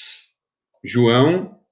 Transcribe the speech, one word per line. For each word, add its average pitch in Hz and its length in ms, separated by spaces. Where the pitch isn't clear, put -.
João, 123 760